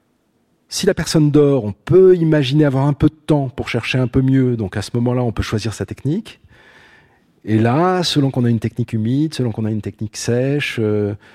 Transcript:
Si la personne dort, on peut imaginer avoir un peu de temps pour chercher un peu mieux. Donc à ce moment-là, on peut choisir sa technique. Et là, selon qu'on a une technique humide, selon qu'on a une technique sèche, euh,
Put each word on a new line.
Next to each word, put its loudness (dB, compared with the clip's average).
Si -6
la 2
personne 0
dort, 4
on -4
peut 4
imaginer 2
avoir 0
un 0
peu 0
de 0
temps 0
pour -10
chercher -2
un 0
peu 0
mieux. 2
Donc -6
à -4
ce -10
moment-là, 0
on -2
peut -6
choisir -4
sa -6
technique. -8
Et 0
là, 2
selon 0
qu'on -2
a 2
une 0
technique -6
humide, -2
selon -4
qu'on -6
a -4
une -4
technique -10
sèche, -2
euh, -2